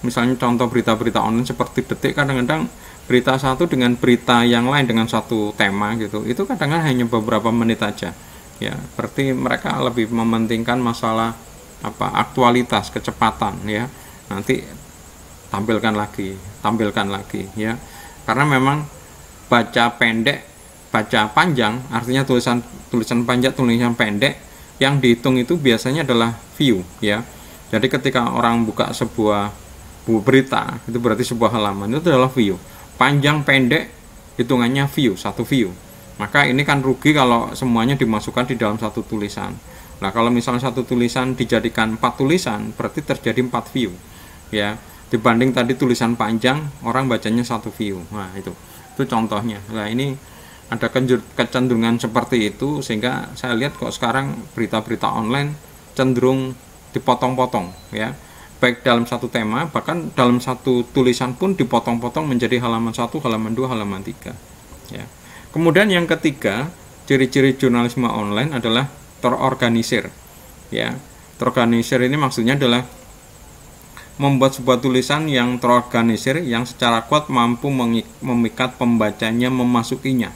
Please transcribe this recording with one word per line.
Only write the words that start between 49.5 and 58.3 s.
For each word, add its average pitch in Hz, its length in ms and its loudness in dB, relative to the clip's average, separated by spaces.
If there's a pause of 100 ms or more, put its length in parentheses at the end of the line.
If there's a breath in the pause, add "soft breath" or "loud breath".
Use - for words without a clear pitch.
Nah, 107 160 -6
ini 131 240 -2 (520 loud breath)
ada 117 200 -4
kenjur-, 127 360 2 (120)
kecenderungan 120 640 0
seperti 113 560 0
itu, 143 280 -4
sehingga 120 560 -4
saya 123 160 -4
lihat 135 240 -2
kok 117 120 -6
sekarang 135 440 -2 (200)
berita-berita 110 560 -2
online 131 440 -2 (440)
cenderung 131 560 2 (400)
dipotong-potong, 123 800 0 (160)
ya. 110 240 -6 (420 loud breath)